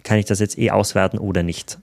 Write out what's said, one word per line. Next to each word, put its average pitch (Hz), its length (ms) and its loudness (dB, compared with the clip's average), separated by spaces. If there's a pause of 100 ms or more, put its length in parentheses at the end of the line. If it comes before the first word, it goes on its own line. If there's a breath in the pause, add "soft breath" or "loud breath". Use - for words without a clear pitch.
kann 107 160 2
ich 101 60 2
das 101 160 0
jetzt 104 180 -2
eh 113 120 2
auswerten 101 480 2
oder 90 260 -2
nicht? - 380 -8